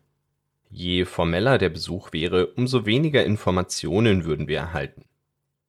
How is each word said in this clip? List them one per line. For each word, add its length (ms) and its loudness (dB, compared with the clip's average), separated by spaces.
Je 360 -2
formeller 520 2
der 120 2
Besuch 420 -8
wäre, 360 0
umso 380 -2
weniger 380 2
Informationen 1000 0
würden 240 -4
wir 80 -2
erhalten. 480 -8